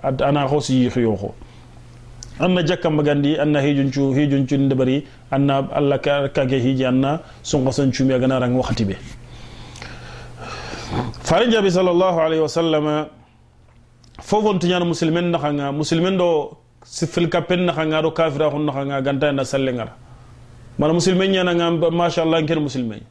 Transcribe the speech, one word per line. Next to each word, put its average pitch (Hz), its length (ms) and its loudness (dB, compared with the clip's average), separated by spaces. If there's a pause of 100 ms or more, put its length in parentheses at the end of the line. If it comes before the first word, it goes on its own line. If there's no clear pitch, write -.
ad-, 135 180 -2
ana 139 260 2
khosi 131 380 2
yikhiyo 113 320 0
kho. 98 160 -8 (1040)
Anna 180 240 2
jakka 170 260 0
magandi, 147 500 2
anna 147 220 2
hijunchu, 139 520 2
hijunchu 139 440 2
ndebari, 135 500 2 (240)
anna 139 400 2
alla 143 280 2
ka-, 143 300 0
kage 131 300 0
hiji, 131 260 0
anna 135 360 2 (200)
songa 131 300 0
son 135 200 2
chumi 131 220 2
agana 127 280 2
rang 123 140 0
wakhati 120 300 0
be. 95 120 -4 (2250)
Farin 214 260 2
jabi 202 220 4
sallallahu 180 480 4
alayhi 160 220 2
wa 151 80 0
sallama, 151 580 0 (1120)
fofon 208 380 0
tinyana 175 260 2
muslimen 170 460 0
nakhanga, 143 420 -2
muslimen 165 440 0
do 165 400 0 (260)
sifil 170 460 -2
kapen 180 360 0
nakhanga, 156 360 0
do 156 100 0
kafira 156 400 0
khun 147 140 -2
nakhanga, 139 360 -4
ganta 139 300 0
na 135 120 -2
sallengar. 127 460 -2 (880)
Mana 151 160 2
muslimen 185 380 2
nyana 180 240 2
nga, 170 340 2
masha 170 320 0
Allah, 160 200 2
nken 156 200 0
muslimen. 123 500 -4